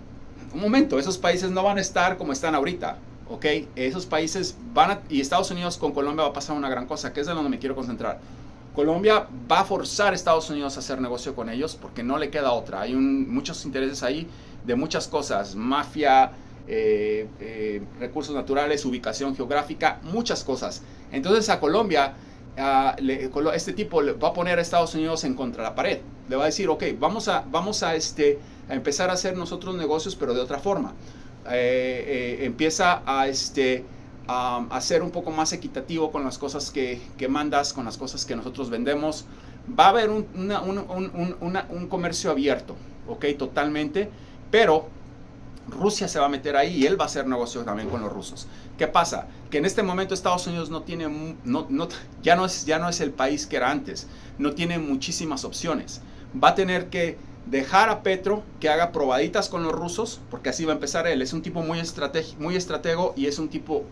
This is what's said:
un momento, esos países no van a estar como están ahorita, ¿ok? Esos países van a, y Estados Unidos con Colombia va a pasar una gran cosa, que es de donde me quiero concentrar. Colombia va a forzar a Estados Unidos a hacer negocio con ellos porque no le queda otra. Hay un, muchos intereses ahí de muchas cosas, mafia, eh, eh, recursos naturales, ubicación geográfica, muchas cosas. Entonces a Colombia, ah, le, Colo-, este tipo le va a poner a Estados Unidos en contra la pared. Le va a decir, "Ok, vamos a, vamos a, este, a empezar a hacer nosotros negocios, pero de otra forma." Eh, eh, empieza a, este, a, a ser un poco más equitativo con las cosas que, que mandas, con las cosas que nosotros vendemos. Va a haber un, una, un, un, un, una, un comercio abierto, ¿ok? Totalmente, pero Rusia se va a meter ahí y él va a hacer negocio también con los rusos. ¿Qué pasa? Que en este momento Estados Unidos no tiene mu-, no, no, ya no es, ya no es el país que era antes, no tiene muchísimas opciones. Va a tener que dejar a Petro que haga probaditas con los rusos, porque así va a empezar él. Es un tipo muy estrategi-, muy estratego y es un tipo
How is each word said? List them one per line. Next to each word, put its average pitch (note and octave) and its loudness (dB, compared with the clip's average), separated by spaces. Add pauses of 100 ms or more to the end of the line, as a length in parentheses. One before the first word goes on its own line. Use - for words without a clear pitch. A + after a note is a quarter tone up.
(540)
un - -6
momento, G#3+ 4
esos F3+ 0
países F3+ 2
no F#3 2
van G3+ 4
a - 2
estar F#3 2
como D3+ -4
están D#3 0
ahorita, C3+ -2 (300)
¿ok? A#2 -6 (300)
Esos C3 -2
países E3+ -2 (180)
van E3 8
a, - -2
y C#3 2
Estados F3+ 2
Unidos F3 -4
con D3 0
Colombia D3 0
va C#3+ 2
a - -8
pasar D3 -4
una C#3+ -2
gran B2+ -2
cosa, - -4
que D3+ -2
es C#3+ -2
de F3 -2
donde D3+ 0
me B2 -2
quiero C3+ -2
concentrar. A#2 -4 (560)
Colombia F3+ 4 (240)
va F3 8
a G3 2
forzar F#3+ 2
a F3 -2
Estados E3 2
Unidos C#3+ -4
a - -8
hacer C3 -6
negocio B2 -4
con A2+ -6
ellos B2+ -4
porque G#2+ -8
no C3+ 0
le D3+ -2
queda C#3 2
otra. G#2+ -2
Hay A#2+ -2
un, C3+ 4
muchos C#3+ -4
intereses C3+ -2
ahí D#3 -2 (360)
de A#2+ 0
muchas D#3 -2
cosas, G2+ -2
mafia, C#3 4 (360)
eh, G#2+ 2 (120)
eh, G#2+ -4 (160)
recursos C#3 -6
naturales, C#3+ 0
ubicación B2 -2
geográfica, C#3+ 0
muchas G3 -2
cosas. B2 -4 (280)
Entonces G3 4
a F3+ 4
Colombia, D#3 4 (420)
ah, C3+ 4
le, C3 0
Colo-, D3+ 2
este E3+ -2
tipo G#3 2
le C#3 2
va D3+ 2
a E3+ 2
poner F3 2
a - 0
Estados E3+ 2
Unidos D#3+ 0
en B2+ 0
contra A#2+ -4
la G#2+ -4
pared. D#3 2 (300)
Le C3 0
va C#3 4
a - 4
decir, D#3+ 0
"Ok, D#3 2 (120)
vamos E3+ 0
a, F3 2
vamos F3+ -2
a, E3 0
este, D3 2 (300)
a C3+ -6
empezar C#3+ 0
a F#3 0
hacer F#3 -2
nosotros F3+ -6
negocios, D#3 -2
pero C#3+ -2
de B2+ 2
otra C#3 -4
forma." F#3 0 (560)
Eh, B2+ 2
eh, C#3 0
empieza D#3+ 2
a, C3+ 2
este, C3 0 (440)
a, B2 0
a B2 -2
ser E3 2
un E3+ -4
poco D#3+ -4
más D#3 0
equitativo D#3 -2
con C#3+ -2
las C3 -4
cosas C#3 -4
que, B2 -2 (180)
que C3 -2
mandas, C#3+ 2
con B2+ -6
las A2 -8
cosas B2 -6
que B2 -4
nosotros B2 -6
vendemos. D3 0 (520)
Va E3 10
a - 12
haber G#3+ 6
un, G#3+ 0
una, F#3+ -2
un, G3 -2
un, F#3 -4
un, F3 -2
una, F3+ -2
un F3 -8
comercio F3 0
abierto, C3+ 2 (320)
¿ok? A#2 -6 (120)
Totalmente, D3+ 0 (440)
pero F#3 8 (800)
Rusia G3 0
se D#3+ -2
va C#3 8
a - 2
meter C#3+ 0
ahí D#3+ 4
y C3+ 6
él D#3+ 4
va D3+ 2
a - 2
hacer C#3 -4
negocio A#2+ -2
también G#2+ -4
con A#2+ -2
los G#2 -4
rusos. - -10 (320)
¿Qué D#3+ 2
pasa? E3 2 (240)
Que D3+ 0
en D3 2
este G3 2
momento F#3+ 0
Estados F3 0
Unidos E3+ -4
no D#3+ -6
tiene E3 -6
mu-, D#3 -6 (100)
no, D3+ 0
no, D3+ 0 (340)
ya F3 8
no F#3 2
es, - -4
ya D#3 4
no E3+ 0
es E3+ -2
el D3 0
país C#3+ 0
que D3+ -4
era B2 4
antes, C3+ -4 (320)
no C#3+ 2
tiene E3+ 0
muchísimas D3+ -2
opciones. - -4 (300)
Va C#3 8
a F3+ 2
tener F3+ 0
que E3+ -2 (280)
dejar C#3 6
a G#3+ 0
Petro F#3+ 2 (160)
que D#3 2
haga E3+ 4
probaditas D3+ 2
con E3+ -2
los D#3+ 0
rusos, F3 -4 (100)
porque B2 -4
así E3 -4
va D#3 2
a - 4
empezar D#3+ 0
él. D3 2
Es B2+ -2
un D#3+ -4
tipo E3+ -4
muy E3 -2
estrategi-, D#3+ -4
muy D#3+ -2
estratego E3+ 0
y C#3 0
es C#3+ 0
un D#3 -2
tipo D3+ -2